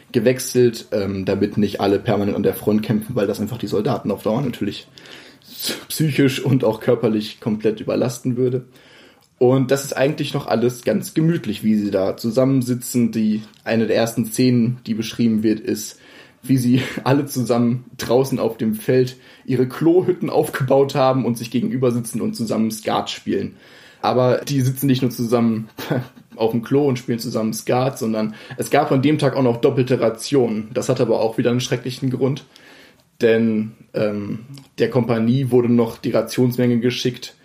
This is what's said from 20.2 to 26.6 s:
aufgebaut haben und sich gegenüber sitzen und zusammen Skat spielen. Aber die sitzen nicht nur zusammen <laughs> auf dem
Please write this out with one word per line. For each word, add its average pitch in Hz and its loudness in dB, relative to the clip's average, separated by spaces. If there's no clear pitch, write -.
aufgebaut 139 2
haben 131 2
und 117 -2
sich 120 -10
gegenüber 123 0
sitzen 120 -4
und 107 -4
zusammen 110 -2
Skat - -4
spielen. - -4
Aber 123 2
die 143 -2
sitzen 131 0
nicht 127 2
nur 123 0
zusammen 113 0
<laughs> - -8
auf 113 0
dem 117 -2